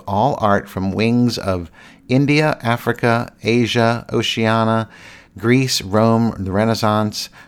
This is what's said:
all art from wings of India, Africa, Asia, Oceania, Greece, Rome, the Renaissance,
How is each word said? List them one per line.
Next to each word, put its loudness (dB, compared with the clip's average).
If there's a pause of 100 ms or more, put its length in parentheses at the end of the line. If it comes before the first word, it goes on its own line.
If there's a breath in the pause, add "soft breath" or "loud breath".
all -2
art 0
from -4
wings 2
of -4 (380 loud breath)
India, 2
Africa, 0 (120)
Asia, 0
Oceania, 0 (480 loud breath)
Greece, 0
Rome, 2
the -6
Renaissance, 0 (180 loud breath)